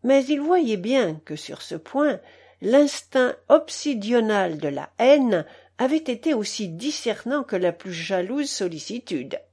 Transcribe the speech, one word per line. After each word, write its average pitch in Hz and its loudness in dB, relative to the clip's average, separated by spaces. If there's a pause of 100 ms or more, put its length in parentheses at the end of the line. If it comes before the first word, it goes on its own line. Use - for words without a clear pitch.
Mais 269 6
il 277 0
voyait 294 2
bien 185 0
que, 151 -10
sur - -14
ce - -12
point, 277 -2 (400)
l'instinct 262 2 (140)
obsidional 220 2
de 151 -4
la 139 -8
haine 240 4 (320)
avait 262 0
été 302 -2
aussi 208 -4
discernant 240 -4
que 202 -4
la 180 0
plus 185 -12
jalouse 190 -4
sollicitude. 165 -8 (120)